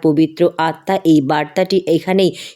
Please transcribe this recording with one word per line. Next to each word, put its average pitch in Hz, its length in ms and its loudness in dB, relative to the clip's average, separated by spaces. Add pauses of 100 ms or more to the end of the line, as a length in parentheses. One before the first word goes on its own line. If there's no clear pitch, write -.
পবিত্র 160 560 2
আত্মা, 165 460 -4
এই 156 160 4
বার্তাটি 151 680 -2
এখানেই 180 460 0 (240)